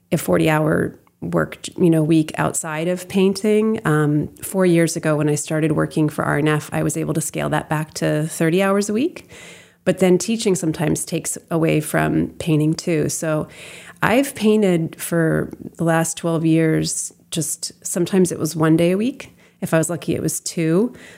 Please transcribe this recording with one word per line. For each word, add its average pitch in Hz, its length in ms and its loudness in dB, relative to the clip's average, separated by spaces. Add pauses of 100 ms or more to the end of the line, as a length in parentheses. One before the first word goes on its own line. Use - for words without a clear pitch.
(120)
a 175 60 0
forty-hour 160 840 0 (200)
work, 170 460 -4 (120)
you 180 100 4
know, 160 140 4
week 156 340 2
outside 156 500 -4
of 180 220 -4
painting. 214 800 2
Um, 151 420 2 (140)
four 190 240 0
years 170 280 4
ago, 156 220 0
when 151 140 0
I 151 60 2
started 156 360 0
working 156 380 0
for - 120 -4
R 151 140 0
N 147 120 0
F, 156 220 0
I 160 120 -4
was 156 160 -2
able 151 160 -4
to 160 80 -2
scale 147 260 -6
that 147 220 -4
back 156 240 -4
to 156 340 -2
thirty 170 340 0
hours 196 280 0
a - 20 -2
week. 262 380 -4 (560)
But 156 140 0
then 180 180 6
teaching 220 360 0
sometimes 156 520 -2
takes - 320 -6 (120)
away 160 300 2
from 156 480 0 (100)
painting 156 360 2
too. 160 340 -2
So 156 400 -4 (540)
I've 254 320 2
painted 202 640 2
for 160 500 0 (280)
the 165 60 -2
last 165 340 0
twelve 165 260 -2
years, 160 720 0 (160)
just - 420 -6 (100)
sometimes 180 480 0
it - 80 -6
was 160 160 -4
one 160 220 4
day 170 140 4
a 185 80 0
week. - 360 -6 (280)
If 185 100 -4
I 160 60 4
was 160 100 0
lucky, 170 260 -4
it - 60 -4
was - 200 -4
two. 175 520 0 (260)